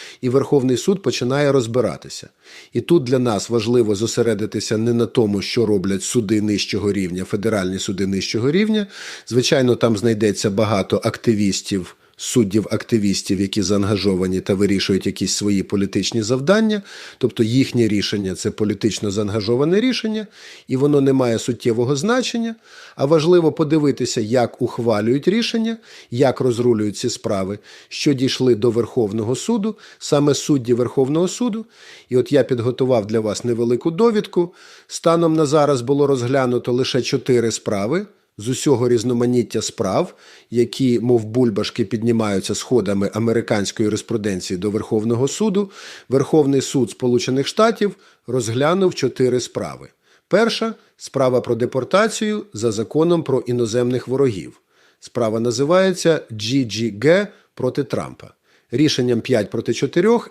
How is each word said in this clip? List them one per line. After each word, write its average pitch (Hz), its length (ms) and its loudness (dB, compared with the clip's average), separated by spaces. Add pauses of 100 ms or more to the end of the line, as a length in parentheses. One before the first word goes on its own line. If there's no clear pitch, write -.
(200)
і 127 80 -2
Верховний 131 480 2
суд 190 260 0
починає 135 500 0
розбиратися. 113 760 -2 (440)
І 123 80 0
тут 165 240 2
для 131 140 2
нас 113 320 0
важливо 113 440 2
зосередитися 110 840 -2
не 117 140 0
на 117 140 2
тому, 101 360 0
що 113 240 0
роблять 98 360 0
суди 107 380 0
нижчого 101 520 -2
рівня, 92 320 -4
федеральні 98 540 -2
суди 95 280 -4
нижчого 98 440 -2
рівня. 208 360 0 (400)
Звичайно, 123 500 2
там 113 200 2
знайдеться 107 540 0
багато 104 540 0
активістів, 101 920 -2 (200)
суддів-активістів, 101 1200 0
які 98 220 -2
заангажовані 95 800 0
та 101 140 0
вирішують 95 520 0
якісь 98 260 -4
свої 101 300 -2
політичні 101 600 -2
завдання, 196 600 0 (360)
тобто 120 240 0
їхнє 120 460 2
рішення — 98 460 -2
це 107 160 -4
політично 104 600 -2
заангажоване 113 680 0
рішення, 220 460 -2 (420)
і 131 80 -2
воно 143 240 4
не 135 120 4
має 123 260 2
суттєвого 120 580 0
значення, 226 580 -2 (420)
а 127 80 0
важливо 160 480 4
подивитися, 147 680 0
як 117 420 0
ухвалюють 117 640 0
рішення, 226 480 -2 (340)
як 123 300 2
розрулюють 117 560 2
ці 120 140 -4
справи, 101 480 -4 (300)
що - 240 -2
дійшли 127 420 2
до 113 160 2
Верховного 110 640 -2
суду, 220 400 -2 (220)
саме 143 360 2
судді 123 400 0
Верховного 135 540 0
суду. 226 380 -4 (420)
І 123 80 -2
от 123 160 0
я 135 120 4
підготував 123 640 0
для 110 140 -2
вас 107 240 -4
невелику 120 460 0
довідку. 190 640 0 (320)
Станом 165 480 2
на 160 120 4
зараз 139 360 4
було 143 240 2
розглянуто 127 640 0
лише 127 300 0
чотири 120 480 0
справи. 113 560 -4 (320)
З 107 100 -8
усього 127 400 2
різноманіття 120 760 2
справ, 113 520 -4 (360)
які, 120 500 2
мов 117 240 2
бульбашки, 110 600 0
піднімаються 107 720 0
сходами 101 600 0
американської 113 720 0
юриспруденції 101 720 -4
до 101 120 -2
Верховного 113 580 0
суду, 202 420 0 (380)
Верховний 139 520 4
суд 127 300 0
Сполучених 127 560 0
Штатів 214 500 0 (300)
розглянув 135 680 0
чотири 127 460 0
справи. 69 480 -10 (400)
Перша — 226 460 0 (220)
справа 127 440 0
про 120 140 -2
депортацію 208 960 -2
за 113 200 -2
законом 160 500 0
про 131 180 0
іноземних 120 680 -2
ворогів. 127 520 -2 (400)
Справа 113 400 -2
називається 160 800 2 (120)
«Джі 113 320 -2
Джі 107 380 -4
Г 185 240 4 (280)
проти 127 300 -4
Трампа». 71 500 -10 (360)
Рішенням 123 500 2
п'ять 110 300 0
проти 113 240 -2
чотирьох 208 560 0